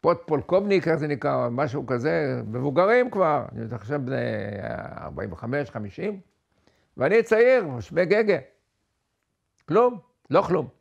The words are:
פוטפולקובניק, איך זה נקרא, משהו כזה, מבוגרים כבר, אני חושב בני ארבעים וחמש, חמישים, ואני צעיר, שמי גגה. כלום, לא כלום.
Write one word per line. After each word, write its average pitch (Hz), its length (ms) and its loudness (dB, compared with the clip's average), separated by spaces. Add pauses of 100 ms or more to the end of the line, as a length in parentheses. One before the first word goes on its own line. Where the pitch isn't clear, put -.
פוטפולקובניק, 175 840 0
איך 160 80 2
זה 151 120 -4
נקרא, 135 420 -2
משהו 127 360 -4
כזה, 131 600 -2
מבוגרים 175 640 2
כבר, 156 340 2 (100)
אני 113 220 -8
חושב 131 280 -6
בני 131 100 -4 (840)
ארבעים - 300 -10
וחמש, 143 380 -6
חמישים, 165 500 -8 (800)
ואני 196 260 4
צעיר, 233 420 6 (140)
שמי 165 260 0
גגה. 208 320 2 (1300)
כלום, 233 320 4 (300)
לא 160 120 4
כלום. 170 260 0 (140)